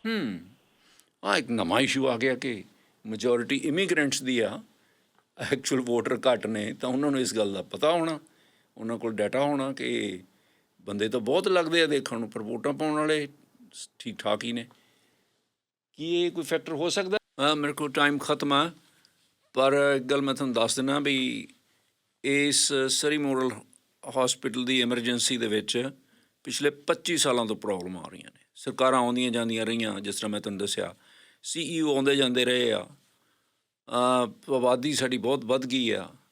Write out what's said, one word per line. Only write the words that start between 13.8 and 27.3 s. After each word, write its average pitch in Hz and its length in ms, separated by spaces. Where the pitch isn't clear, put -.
ਠੀਕ - 200
ਠਾਕ 110 260
ਹੀ 120 80
ਨੇ। 117 140
ਕੀ 170 300
ਇਹ 175 80
ਕੋਈ 165 140
ਫੈਕਟਰ 165 280
ਹੋ 160 160
ਸਕਦਾ? 196 300
ਅਹ, 147 360
ਮੇਰੇ 147 180
ਕੋਲ 143 200
ਟਾਈਮ 147 260
ਖਤਮ 143 340
ਆ, 156 200
ਪਰ 139 420
ਇੱਕ 127 80
ਗੱਲ 139 180
ਮੈਂ 135 120
ਤੁਹਾਨੂੰ 131 200
ਦੱਸ 113 220
ਦਿੰਦਾ 139 220
ਵੀ 131 500
ਇਸ 143 480
ਸਰੀ 139 460
ਮੈਮੋਰੀਅਲ 131 420
ਹਸਪੀਟਲ 127 400
ਦੀ 127 180
ਐਮਰਜੈਂਸੀ 120 540
ਦੇ 113 120
ਵਿੱਚ 113 420
ਪਿਛਲੇ 139 260
ਪੱਚੀ 165 460
ਸਾਲਾਂ 123 300